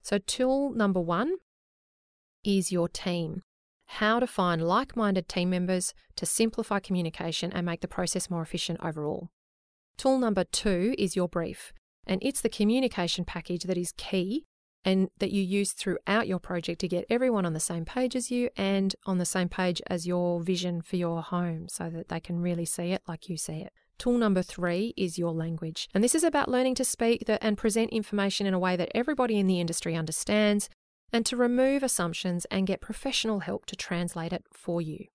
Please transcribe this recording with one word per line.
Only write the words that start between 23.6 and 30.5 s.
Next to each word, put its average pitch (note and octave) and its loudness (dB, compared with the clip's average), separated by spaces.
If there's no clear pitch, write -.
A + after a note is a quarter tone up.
it. - -14
Tool A#3+ 2
number G3 4
three F3+ -2
is F3+ -2
your E3+ 0
language, E3 -4
and G3 6
this B3 6
is D#4+ 4
about D4+ 2
learning B3+ 2
to B3+ 0
speak - 2
the, G#3+ 2
and G#3+ 2
present A3+ 2
information G3+ 0
in F#3+ 2
a F3+ 2
way F3+ 2
that F3 0
everybody A#3 2
in F#3+ 4
the F#3 4
industry E3+ -2
understands G#3 2